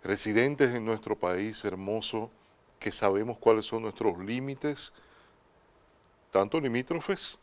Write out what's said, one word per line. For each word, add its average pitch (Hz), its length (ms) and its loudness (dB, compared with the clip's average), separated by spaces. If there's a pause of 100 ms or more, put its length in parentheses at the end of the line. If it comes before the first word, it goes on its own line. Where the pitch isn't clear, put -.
residentes 120 720 2
en 113 120 -2
nuestro 107 280 -2
país 95 520 -2
hermoso, 107 640 -4 (480)
que - 120 -4
sabemos 104 460 0
cuáles 113 300 4
son 113 160 -4
nuestros 107 360 0
límites, 131 760 -6 (1400)
tanto 101 280 2
limítrofes 139 840 -4